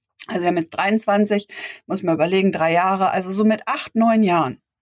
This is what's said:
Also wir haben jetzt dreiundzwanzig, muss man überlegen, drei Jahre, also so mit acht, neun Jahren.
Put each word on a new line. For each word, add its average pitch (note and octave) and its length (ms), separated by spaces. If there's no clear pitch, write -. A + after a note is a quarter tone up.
Also F#3 120
wir F3 80
haben F3+ 80
jetzt E3 140
dreiundzwanzig, G#3 760
muss F#3 160
man E3 140
überlegen, F#3 340
drei E3 220
Jahre, F#3 400
also F#3 180
so G3+ 140
mit A3 240
acht, - 260
neun A3+ 300
Jahren. E3 360